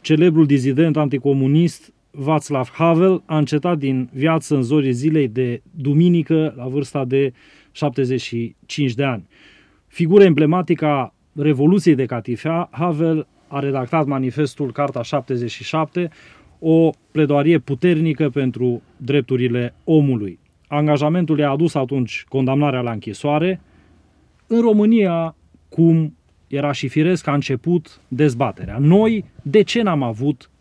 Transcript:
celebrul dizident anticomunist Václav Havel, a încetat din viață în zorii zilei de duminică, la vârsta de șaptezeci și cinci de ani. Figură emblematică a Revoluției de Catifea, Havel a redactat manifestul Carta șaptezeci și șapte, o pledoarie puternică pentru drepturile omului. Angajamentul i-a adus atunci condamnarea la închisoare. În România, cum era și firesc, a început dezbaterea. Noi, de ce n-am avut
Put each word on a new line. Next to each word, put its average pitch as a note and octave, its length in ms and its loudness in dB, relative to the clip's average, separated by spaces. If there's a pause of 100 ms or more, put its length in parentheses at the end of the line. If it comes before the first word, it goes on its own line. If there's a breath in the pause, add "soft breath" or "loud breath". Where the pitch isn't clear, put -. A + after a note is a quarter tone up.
celebrul D#3+ 460 4
dizident C#3 500 2
anticomunist C#3 960 0 (180)
Václav C#3+ 640 -2
Havel, E3+ 540 2
a D#3+ 120 -2
încetat D3+ 400 0
din C3 340 -4
viață D#3 420 -2
în C3+ 80 2
zorii C3+ 300 0
zilei C#3+ 360 0
de A#2+ 420 -6
duminică, D#3 880 0
la B2 100 -12
vârsta C3+ 380 -6
de C3+ 280 0 (380 soft breath)
șaptezeci C3 500 -2
și A#2 340 -8 (120)
cinci C3 280 -4
de C3+ 100 -4
ani. A#2 240 -6 (580 soft breath)
Figură F#3 380 4
emblematică D#3 600 2
a C#3 280 -2 (200)
Revoluției D3+ 600 2
de B2+ 120 -2
Catifea, C#3+ 640 -6
Havel D#3+ 560 -2 (220)
a C#3 100 -10
redactat C#3 480 -2
manifestul C3+ 680 -4
Carta C3+ 300 -4
șaptezeci B2 480 -4
și - 140 -14
șapte, D#3+ 460 -4 (480 soft breath)
o D#3+ 320 2 (200)
pledoarie D3 480 2
puternică D#3 720 0
pentru B2+ 520 -2 (140)
drepturile B2 800 -2 (100)
omului. C3 540 0 (280)
Angajamentul D3+ 720 0
i-a D3 120 0
adus D3+ 240 0
atunci C3+ 540 -4
condamnarea C3+ 520 0
la A#2+ 120 -4
închisoare. D3 680 -4 (840 soft breath)
În A#3 140 0
România, G#3 760 2 (320)
cum E3 460 2 (420)
era C#3+ 160 -2
și C3 160 -6
firesc, D#3+ 380 0
a C#3+ 80 0
început D3 760 -2
dezbaterea. B2 680 -2
Noi, G3+ 460 4 (180)
de F#3+ 200 4
ce A#3 200 -2
n-am E3 200 0
avut B2 480 -4 (100)